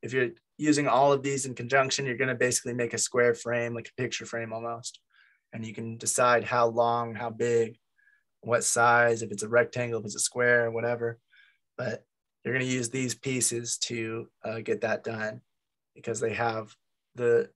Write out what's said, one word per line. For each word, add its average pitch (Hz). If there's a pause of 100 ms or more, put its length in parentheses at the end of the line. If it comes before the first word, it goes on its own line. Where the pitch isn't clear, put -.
if 117
you're 127 (260)
using 147
all 135
of 135
these 139
in 127
conjunction, 131
you're 120
gonna 131
basically 120
make 120
a 113
square 120
frame, 117
like 117
a -
picture 117
frame 113
almost. 117 (540)
And 110
you 113
can 113
decide 120
how 123
long, 117
how 117
big, 117 (600)
what 113
size, 120
if 104
it's 101
a 107
rectangle, 117
if 110
it's 101
a -
square, 120
whatever. 117 (580)
But 120 (380)
you're 117
gonna 131
use 127
these 123
pieces 120
to, 113 (160)
uh, 113
get 104
that 110
done 110 (520)
because 113
they 113
have 110 (400)
the 120